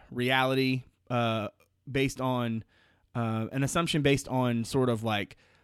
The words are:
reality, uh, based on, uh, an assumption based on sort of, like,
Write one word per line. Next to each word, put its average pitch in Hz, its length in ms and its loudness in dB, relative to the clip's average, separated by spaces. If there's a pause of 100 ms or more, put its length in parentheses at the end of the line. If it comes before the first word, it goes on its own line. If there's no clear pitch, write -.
(100)
reality, 131 720 0 (240)
uh, 113 400 0 (420)
based 135 300 -2
on, 120 440 -2 (500)
uh, 113 360 -2
an 135 140 -2
assumption 165 380 0
based 139 260 2
on 123 340 0
sort 127 280 2
of, 110 120 -2
like, 107 360 -2 (260)